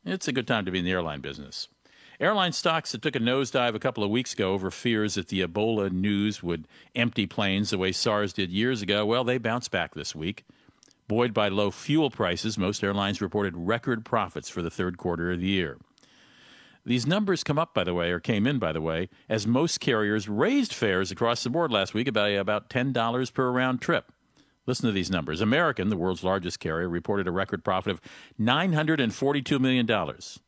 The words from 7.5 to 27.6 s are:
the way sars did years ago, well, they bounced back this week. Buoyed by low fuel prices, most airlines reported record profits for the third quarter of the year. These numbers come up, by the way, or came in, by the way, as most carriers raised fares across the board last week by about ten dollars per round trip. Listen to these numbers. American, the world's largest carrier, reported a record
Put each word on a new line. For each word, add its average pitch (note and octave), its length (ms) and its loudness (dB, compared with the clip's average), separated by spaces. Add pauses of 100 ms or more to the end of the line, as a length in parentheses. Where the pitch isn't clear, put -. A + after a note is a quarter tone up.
the G2+ 80 -2
way F#2+ 120 2
sars G#2 400 0
did F#2 200 -4
years A2 320 0
ago, G#2 240 0
well, A#2+ 160 2
they B2 160 0
bounced A2+ 320 -2
back E2+ 240 -2
this D2+ 200 -8
week. D#2+ 300 -6 (640)
Buoyed A2+ 260 2
by G#2 160 2
low G2 220 2
fuel D3 400 0
prices, G#2+ 480 -2
most G2+ 240 0
airlines G2+ 380 0
reported G2 360 -2
record A2 480 -2
profits G2 440 -2
for - 120 -6
the E2 100 -2
third F2+ 280 -2
quarter E2+ 320 -2
of F2 80 -2
the F#2 80 0
year. F2+ 300 0 (1040)
These A#2+ 220 0
numbers F#3+ 380 2
come D3 160 0
up, E3 140 -2
by G2 100 2
the F2 100 0
way, F2 180 2
or F2 100 -2
came A2 260 2
in, C#3 120 0
by F2 120 0
the D#2+ 80 -2
way, D#2+ 300 -2 (180)
as G#2+ 180 0
most C3 360 2
carriers G#2+ 480 0
raised G#3+ 420 2
fares F#2+ 400 2
across A#2 320 0
the B2 60 -2
board D#3+ 200 0
last G2 240 2
week B2 200 0
by G#2 160 4
about G2+ 400 0
ten C3 240 0
dollars A#2+ 360 0
per B2+ 220 0
round B2+ 300 2
trip. - 280 0 (560)
Listen - 200 0
to A2+ 80 4
these F#2 180 0
numbers. D#2+ 300 0
American, A#2+ 480 2
the G#2 80 0
world's F2+ 260 -2
largest F#2 380 -2
carrier, E2+ 260 -2
reported F2+ 400 -2
a F#2 40 -2
record F#2 340 -2